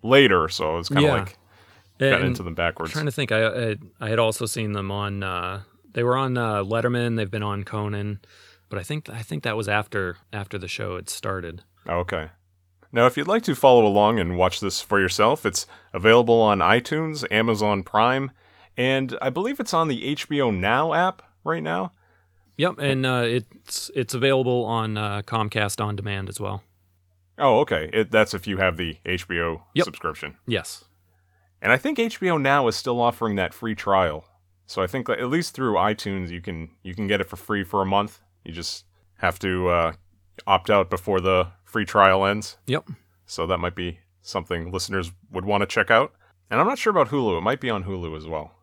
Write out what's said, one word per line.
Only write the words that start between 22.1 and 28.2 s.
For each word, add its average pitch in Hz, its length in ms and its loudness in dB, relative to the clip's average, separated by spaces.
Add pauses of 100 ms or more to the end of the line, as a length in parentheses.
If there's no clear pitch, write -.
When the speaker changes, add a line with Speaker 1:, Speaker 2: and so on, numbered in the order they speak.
Speaker 2:
Yep, 170 200 -2
and, 135 280 0
uh, 127 180 0
it's, - 680 -6
it's 131 200 -4
available 127 520 2
on, 110 320 -2
uh, 104 240 -4
Comcast 107 600 -2
On 104 140 -4
Demand 101 320 -6
as 95 120 -12
well. 98 220 -6 (760)
Speaker 1:
Oh, 135 220 4
okay. 80 320 0
It, 110 180 0
that's 107 240 2